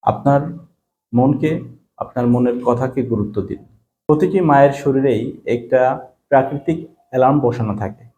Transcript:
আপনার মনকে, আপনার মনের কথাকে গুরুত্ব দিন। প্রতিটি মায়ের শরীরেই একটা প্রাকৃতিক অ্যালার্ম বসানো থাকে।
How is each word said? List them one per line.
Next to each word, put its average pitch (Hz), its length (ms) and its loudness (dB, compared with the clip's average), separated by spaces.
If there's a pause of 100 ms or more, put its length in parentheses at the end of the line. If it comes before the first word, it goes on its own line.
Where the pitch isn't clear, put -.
আপনার - 380 0 (720)
মনকে, 127 460 2 (360)
আপনার - 300 -6
মনের 123 380 2
কথাকে 123 380 -2
গুরুত্ব 104 400 -4
দিন। - 220 -10 (420)
প্রতিটি 180 340 2
মায়ের 143 320 4
শরীরেই 131 760 -2
একটা 127 640 0 (200)
প্রাকৃতিক 147 600 0 (220)
অ্যালার্ম 131 300 2
বসানো 113 360 -2
থাকে। 104 280 -8 (140)